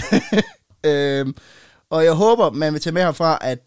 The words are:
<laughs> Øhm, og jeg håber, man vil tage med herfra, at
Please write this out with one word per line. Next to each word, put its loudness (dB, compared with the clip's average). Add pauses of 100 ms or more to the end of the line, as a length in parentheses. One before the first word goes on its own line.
<laughs> -2
Øhm, 0 (560)
og 0
jeg 4
håber, 4
man -2
vil -4
tage -6
med 0
herfra, 0
at -6